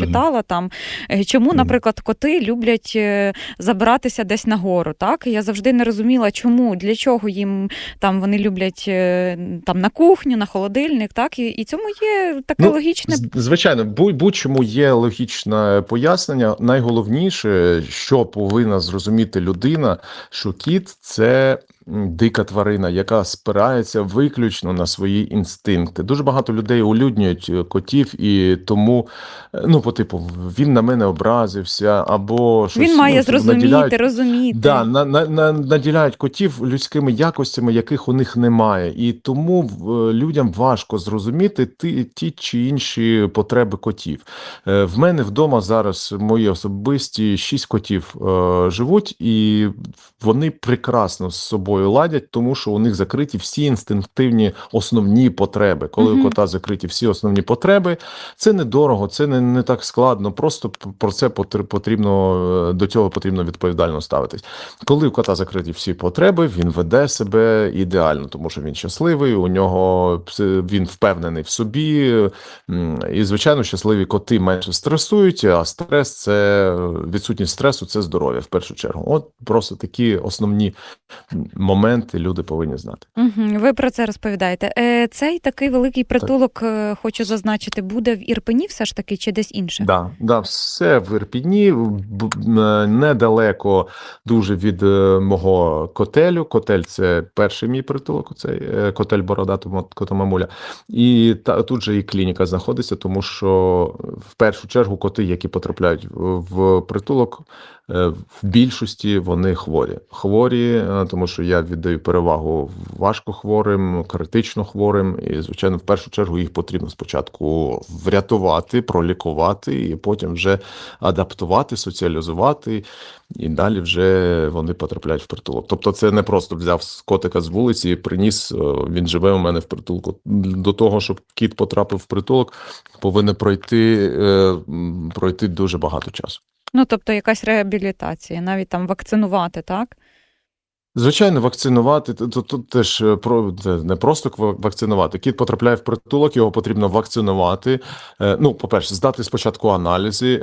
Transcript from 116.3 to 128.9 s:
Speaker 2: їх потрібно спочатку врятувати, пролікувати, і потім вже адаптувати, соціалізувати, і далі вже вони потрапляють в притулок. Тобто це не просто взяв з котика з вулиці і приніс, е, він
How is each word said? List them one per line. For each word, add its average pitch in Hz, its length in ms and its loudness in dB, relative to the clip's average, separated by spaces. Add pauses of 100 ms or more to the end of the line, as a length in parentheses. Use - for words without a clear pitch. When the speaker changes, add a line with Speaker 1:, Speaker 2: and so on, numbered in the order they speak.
Speaker 2:
їх 87 140 -4
потрібно - 360 -6
спочатку 76 920 -4 (240)
врятувати, 98 760 2
пролікувати, 87 1080 -2
і 80 60 -6
потім 101 380 -4
вже 95 260 0 (400)
адаптувати, 95 800 -2
соціалізувати, 92 1080 -2 (520)
і 78 140 -6
далі 95 300 0
вже 87 680 2
вони 80 260 -4
потрапляють 80 500 -6
в - 40 -20
притулок. - 420 -8
Тобто 101 220 0
це 104 200 2
не 104 120 4
просто 95 320 -2
взяв 85 280 0
з - 180 -16
котика 92 400 -2
з 80 60 -6
вулиці 110 420 -2
і 87 60 0
приніс, 95 560 -2
е, - 40 -8 (340)
він 87 180 -2